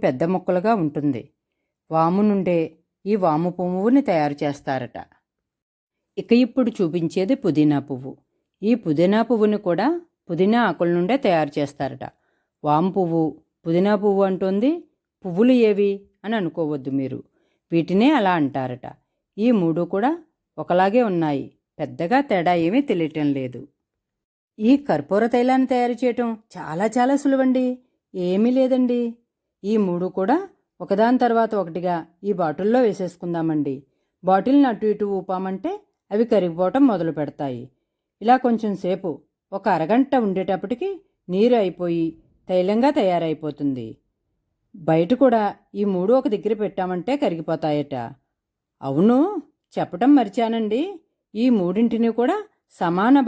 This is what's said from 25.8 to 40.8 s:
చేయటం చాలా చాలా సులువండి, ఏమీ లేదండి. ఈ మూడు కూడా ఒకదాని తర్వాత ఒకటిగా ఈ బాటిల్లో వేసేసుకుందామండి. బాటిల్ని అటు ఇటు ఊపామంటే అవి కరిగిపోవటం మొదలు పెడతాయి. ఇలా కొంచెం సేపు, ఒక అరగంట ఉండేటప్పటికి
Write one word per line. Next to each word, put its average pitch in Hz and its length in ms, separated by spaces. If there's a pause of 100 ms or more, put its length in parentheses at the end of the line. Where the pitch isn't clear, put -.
చేయటం 240 280 (260)
చాలా 165 300 (100)
చాలా 254 280
సులువండి, 262 420 (480)
ఏమీ 190 440
లేదండి. 254 420 (720)
ఈ - 20 (140)
మూడు 175 200 (120)
కూడా 220 180 (480)
ఒకదాని 220 380
తర్వాత 226 280 (100)
ఒకటిగా 170 360 (300)
ఈ 208 40 (100)
బాటిల్లో 190 440
వేసేసుకుందామండి. 165 880 (540)
బాటిల్ని 247 420
అటు 214 220
ఇటు 208 240
ఊపామంటే 190 560 (400)
అవి 220 200
కరిగిపోవటం 180 580
మొదలు 165 280
పెడతాయి. 139 420 (600)
ఇలా 233 240
కొంచెం 220 260 (140)
సేపు, 185 260 (440)
ఒక 196 200
అరగంట 202 360 (120)
ఉండేటప్పటికి 196 600 (460)